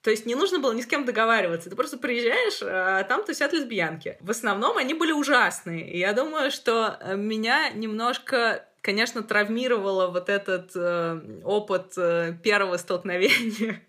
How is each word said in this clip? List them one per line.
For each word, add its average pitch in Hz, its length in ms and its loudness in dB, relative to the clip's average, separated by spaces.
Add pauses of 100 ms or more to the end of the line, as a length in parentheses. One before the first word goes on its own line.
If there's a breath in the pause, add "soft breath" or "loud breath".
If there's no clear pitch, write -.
То 226 60 2
есть 220 160 0
не 233 100 -2
нужно 359 240 2
было 254 140 2
ни 233 80 -2
с 240 60 -8
кем 285 180 0
договариваться. 208 640 2
Ты 190 60 -12
просто 277 220 -4
приезжаешь, 254 640 0
а 190 400 0
там 254 220 0
тусят - 280 -2
лесбиянки. 190 680 -2
В 170 120 -6
основном 233 460 0
они 277 160 0
были 320 200 0
ужасные. 226 760 0
И 175 100 -6
я 190 140 2
думаю, 285 380 0
что, 226 480 0
э, 190 160 -4
меня 220 540 0
немножко, 226 960 -2 (140)
конечно, 226 420 0
травмировало 208 840 2
вот 180 220 -2
этот, 190 460 -2
э, 170 680 -2
опыт, 196 520 0
э, 170 360 2 (100)
первого 196 340 2
столкновения 202 1120 0